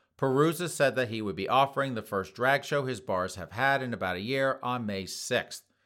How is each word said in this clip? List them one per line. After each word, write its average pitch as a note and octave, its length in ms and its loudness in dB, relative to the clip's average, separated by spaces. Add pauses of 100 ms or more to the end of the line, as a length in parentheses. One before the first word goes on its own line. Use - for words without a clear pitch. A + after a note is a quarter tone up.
(180)
Perusa D#3 500 2
said C#3 280 2
that B2 140 0
he A2 120 -4
would G2 140 -2
be F#2+ 120 -2
offering C3+ 460 2
the A2 80 -4
first G2 320 -4
drag C#3 320 2
show C#3+ 200 0
his B2+ 140 -4
bars F#2 360 -2
have F2 160 -10
had C3 320 2
in B2 100 -4
about F#2 240 -2
a F#2 40 -6
year C3+ 420 0
on B2 240 -2
May G2 180 -4
sixth. - 580 -4 (220)